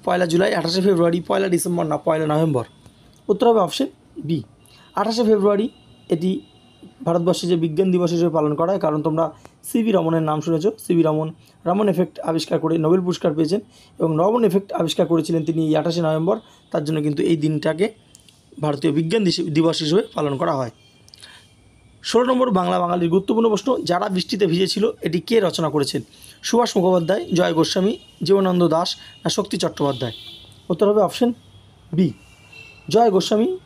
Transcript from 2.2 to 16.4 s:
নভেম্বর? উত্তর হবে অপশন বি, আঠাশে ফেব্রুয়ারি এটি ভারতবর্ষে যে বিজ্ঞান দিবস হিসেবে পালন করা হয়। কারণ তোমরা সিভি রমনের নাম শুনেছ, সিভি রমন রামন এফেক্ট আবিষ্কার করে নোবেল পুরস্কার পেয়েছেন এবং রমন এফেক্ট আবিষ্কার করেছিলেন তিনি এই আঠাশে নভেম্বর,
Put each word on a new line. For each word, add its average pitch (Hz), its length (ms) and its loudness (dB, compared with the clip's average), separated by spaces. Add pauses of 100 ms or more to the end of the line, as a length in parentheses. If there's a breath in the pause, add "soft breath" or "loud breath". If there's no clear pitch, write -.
নভেম্বর? 151 320 0 (680 soft breath)
উত্তর 240 180 2
হবে 220 160 4
অপশন 269 220 -4 (400)
বি, 160 100 -2 (640 soft breath)
আঠাশে 220 280 -2
ফেব্রুয়ারি 208 380 4 (480)
এটি 175 160 0 (760)
ভারতবর্ষে 170 440 0
যে 180 140 4
বিজ্ঞান 165 300 0
দিবস 175 200 2
হিসেবে 170 240 2
পালন 151 200 0
করা 170 140 0
হয়। 185 140 -2
কারণ 156 200 0
তোমরা 160 180 0 (440 loud breath)
সিভি 226 280 0
রমনের 165 340 0
নাম 151 140 0
শুনেছ, 165 200 0 (200)
সিভি 170 240 2
রমন 156 200 -2 (400 soft breath)
রামন 202 240 0
এফেক্ট 170 240 -2 (140)
আবিষ্কার 160 340 -2
করে 160 100 0 (100)
নোবেল 180 220 4
পুরস্কার 175 300 -2
পেয়েছেন 165 240 0 (400 soft breath)
এবং 165 100 0 (100)
রমন 220 280 2
এফেক্ট 196 200 0 (120)
আবিষ্কার 165 320 0
করেছিলেন 165 360 0
তিনি 160 200 -2
এই 156 120 2
আঠাশে 170 260 -2
নভেম্বর, 160 300 0 (360 soft breath)